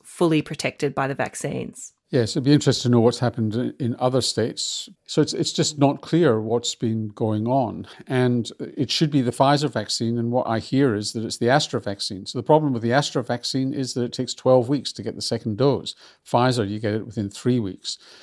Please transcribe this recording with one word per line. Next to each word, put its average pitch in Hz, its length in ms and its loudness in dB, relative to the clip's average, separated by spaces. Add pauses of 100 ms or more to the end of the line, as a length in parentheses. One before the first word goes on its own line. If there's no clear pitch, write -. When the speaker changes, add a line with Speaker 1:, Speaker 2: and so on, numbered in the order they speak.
Speaker 1:
fully 160 400 2
protected 139 500 -4
by 135 140 -2
the 135 80 -4
vaccines. - 800 -6 (180)
Speaker 2:
Yes, 120 200 2
it'd 143 120 -2
be 143 100 6
interesting 127 380 4
to 123 40 6
know 117 60 8
what's 117 180 4
happened 110 380 -2
i-, 120 260 -4
in 123 160 -2
other 127 220 2
states. - 640 -4 (200)
So - 140 0
it's, 151 120 2
it's - 180 -2
just 151 280 -2
not 143 220 2
clear 151 380 2
what's 117 360 -2
been 110 340 -2
going 107 380 -2
on. 110 400 -2 (200)
And 123 420 2 (100)
it 139 300 -4
should 156 220 2
be 143 100 2
the 120 100 0
Pfizer 143 380 2
vaccine, 117 480 -2
and 117 140 -2
what 123 160 -2
I 113 120 0
hear 131 360 2
is 104 180 -4
that 110 120 -6
it's - 140 -8
the 117 100 2
Astra 131 320 2
vaccine. 98 460 -8
So - 100 -8
the 117 60 -6
problem 156 280 4
with 113 120 -4
the 117 100 2
Astra 143 300 0
vaccine 131 500 -4
is 131 220 -4
that 120 80 -2
it 120 100 -6
takes 127 220 -6
twelve 127 340 4
weeks 139 240 -2
to 101 100 -10
get 107 120 -6
the 110 60 -10
second 113 360 -4
dose. 123 380 0 (300)
Pfizer, 120 440 2
you 107 100 -6
get 107 140 -2
it 107 120 -2
within 104 240 -4
three 123 300 0
weeks. - 380 -6 (260)